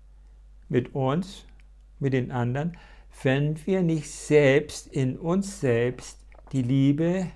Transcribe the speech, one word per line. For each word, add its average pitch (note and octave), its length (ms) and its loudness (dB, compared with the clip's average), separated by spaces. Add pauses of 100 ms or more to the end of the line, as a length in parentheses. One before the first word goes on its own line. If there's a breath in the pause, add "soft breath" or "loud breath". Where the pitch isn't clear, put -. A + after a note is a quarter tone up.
(720)
mit B2+ 240 -2
uns, C#3+ 500 -4 (540)
mit C#3 160 -2
den B2+ 160 -2
anderen, C3 480 -4 (440 loud breath)
wenn D3 440 0
wir F#3+ 160 0
nicht D#3+ 280 0
selbst D3 760 2
in C3 320 -2
uns F3+ 420 -2
selbst B2 580 0 (340)
die C3+ 100 0
Liebe C#3+ 720 2